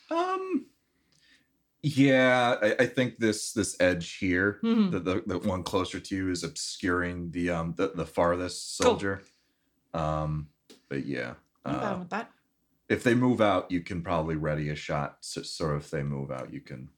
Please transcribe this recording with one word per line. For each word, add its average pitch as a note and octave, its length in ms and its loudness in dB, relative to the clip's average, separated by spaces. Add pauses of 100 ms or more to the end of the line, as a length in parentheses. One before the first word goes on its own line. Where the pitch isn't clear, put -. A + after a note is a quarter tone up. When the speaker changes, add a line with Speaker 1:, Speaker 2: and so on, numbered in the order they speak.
Speaker 1:
Um, F#4 560 -2 (1160)
yeah, B2+ 800 6
I, G#2+ 180 4
I B2 60 6
think B2 340 0
this, G#2+ 340 0
this G2 260 -2
edge F2+ 360 2
here, F#2+ 480 0
Speaker 2:
Mm-hmm. A3 280 4
Speaker 1:
the, F#2+ 80 -2
the, F2+ 260 -2
the F#2 140 -2
one F#2 240 -2
closer F#2+ 360 -2
to G2 160 -6
you, F#2+ 160 -2
is E2+ 120 -4
obscuring F2 880 -4
the, F2 180 -2
um, E2+ 280 -2
the, F#2+ 160 0
the D#2+ 120 -4
farthest F2 760 -2
Speaker 2:
Cool. B3 100 8
Speaker 1:
soldier. G2 320 -2 (720)
Um, D#2 540 -2 (420)
but C#2 160 -4
yeah, B1 280 -6 (320)
Speaker 2:
I'm C#2+ 100 -2
Speaker 1:
uh, C2+ 40 -2
Speaker 2:
fine - 200 -4
with F3+ 100 -10
that. A3 220 -6 (560)
Speaker 1:
if G#2+ 160 0
they A#2+ 120 6
move B2 260 4
out, F#2+ 300 4
you F2 100 0
can F2 200 -6
probably E2 340 0
ready D2+ 340 -2
a D2 60 -4
shot. D2 460 -4
So, - 200 -10
so D#2 340 -4
if D2 140 -6
they D2 140 -4
move C#2 280 -6
out, B1+ 220 -10
you C2+ 80 -12
can C2 360 -16